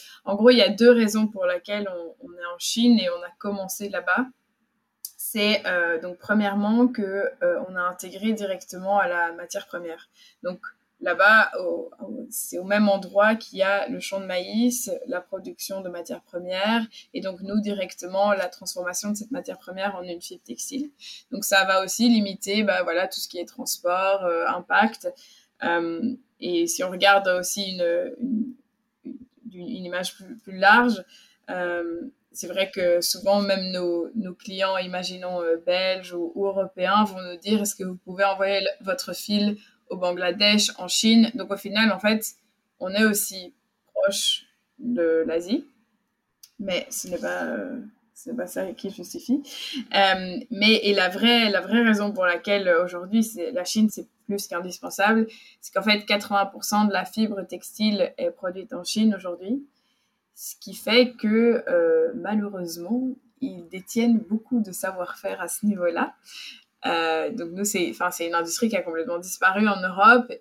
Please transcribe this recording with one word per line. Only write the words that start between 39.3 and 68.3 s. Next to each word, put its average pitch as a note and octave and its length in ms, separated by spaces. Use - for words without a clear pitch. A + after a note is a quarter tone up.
au G3 80
Bangladesh, F#3 800
en F3+ 80
Chine ? » A3 480
Donc, F#3+ 160
au G3 60
final, G#3 340
en F#3 80
fait, G#3+ 360
on F#3 120
est G#3 140
aussi G3 500
proche - 520
de E3 480
l'Asie, F3 380
mais F#3 300
ce - 180
n'est F3 100
pas, F3+ 260
euh, F#2+ 360
ce - 160
n'est - 60
pas - 100
ça F#3 260
qui - 180
justifie. G#3 520
Euh, F#3 420
mais, G#3 220
et G3+ 100
la F#3 140
vraie, A3 420
la F#3+ 120
vraie G#3+ 200
raison G#3 300
pour F#3 140
laquelle, F#3 420
euh, F3 160
aujourd'hui, F#3 400
c'est, F3 260
la F3+ 140
Chine, G#3+ 260
c'est F3 160
plus G3+ 200
qu'indispensable, F#3+ 800
c'est - 140
qu'en F#3+ 80
fait, G#3 220
quatre-vingts G3+ 420
pour - 160
cent G#3 220
de G3+ 80
la F#3 140
fibre G#3+ 420
textile G3+ 680
est - 140
produite F#3 440
en F3 100
Chine G#3+ 320
aujourd'hui, F#3 500
ce - 200
qui G3 120
fait A#3+ 420
que, A3+ 520
euh, E3 480
malheureusement, G3 960
ils F3+ 280
détiennent A3+ 520
beaucoup A3 400
de G#3 100
savoir-faire F#3 720
à F3 80
ce - 180
niveau-là. F3+ 480
Euh, D#3+ 460
donc E3+ 180
nous, F#3 140
c'est, F#3+ 260
enfin, F3+ 220
c'est E3+ 160
une E3+ 80